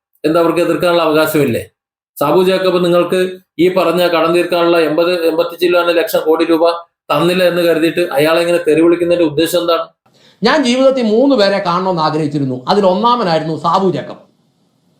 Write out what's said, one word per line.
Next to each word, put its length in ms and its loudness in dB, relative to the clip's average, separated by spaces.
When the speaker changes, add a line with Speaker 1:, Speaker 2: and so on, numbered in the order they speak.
Speaker 1:
എന്താ, 160 2
അവർക്ക് 260 0
എതിർക്കാനുള്ള 360 0
അവകാശമില്ലേ? 600 0
സാബു 320 2
ജേക്കബ് 360 0
നിങ്ങൾക്ക് 340 0
ഈ 80 4
പറഞ്ഞ 280 0
കടം 280 0
തീർക്കാനുള്ള 440 0
എൺപത്, 340 0
എൺപത്തി 340 -2
ചില്ലാനും 340 2
ലക്ഷം 300 -2
കോടി 180 0
രൂപ 200 2
തന്നില്ല 340 0
എന്ന് 180 0
കരുതിയിട്ട് 500 0
അയാളെ 280 0
ഇങ്ങനെ 260 0
തെറി 140 2
വിളിക്കുന്നതിന്റെ 500 2
ഉദ്ദേശം 320 -2
എന്താണ്? 220 -2
Speaker 2:
ഞാൻ 220 2
ജീവിതത്തിൽ 400 2
മൂന്ന് 220 2
പേരെ 300 0
കാണണമെന്ന് 360 -2
ആഗ്രഹിച്ചിരുന്നു. 540 -4
അതിൽ 180 0
ഒന്നാമനായിരുന്നു 680 0
സാബു 300 0
ജേക്കബ്, 260 -12